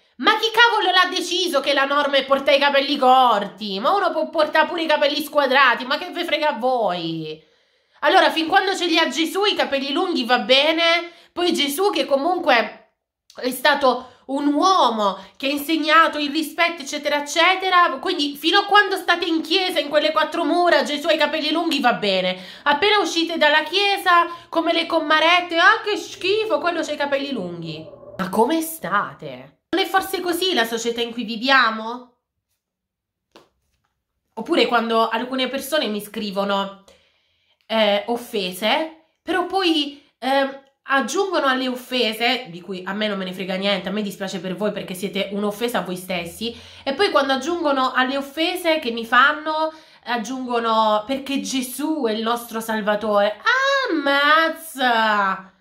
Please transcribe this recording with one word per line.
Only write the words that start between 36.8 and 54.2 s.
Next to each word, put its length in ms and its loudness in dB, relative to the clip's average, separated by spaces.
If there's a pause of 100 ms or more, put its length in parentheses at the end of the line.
eh, 400 2
offese, 1000 -4 (160)
però 240 -2
poi, 540 0 (180)
ehm, 440 -2 (240)
aggiungono 600 0
alle 220 0
offese, 840 -2
di 100 -14
cui 240 -12
a 80 -8
me 160 -2
non 100 -4
me 60 -6
ne 80 -8
frega 220 -6
niente, 340 -2
a 40 -4
me 100 -2
dispiace 380 -6
per 140 -6
voi 180 -2
perché 220 -8
siete 380 -6
un'offesa 460 -2
a 40 -2
voi 140 -6
stessi, 580 -8 (280)
e 120 -4
poi 160 2
quando 220 2
aggiungono 600 0
alle 240 0
offese 640 -2
che 120 -4
mi 160 -6
fanno, 640 2 (320)
aggiungono 1040 0
"perché 340 -4
Gesù 680 -4
è 60 0
il 100 -2
nostro 380 -4
Salvatore". 800 0 (500)
Ammazza! 1700 0